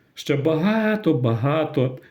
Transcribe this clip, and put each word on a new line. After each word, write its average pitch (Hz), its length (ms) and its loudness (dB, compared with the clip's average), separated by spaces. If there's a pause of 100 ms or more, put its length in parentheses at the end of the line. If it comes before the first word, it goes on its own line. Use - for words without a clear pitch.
(140)
ще - 220 -2
багато-багато 156 1600 0 (120)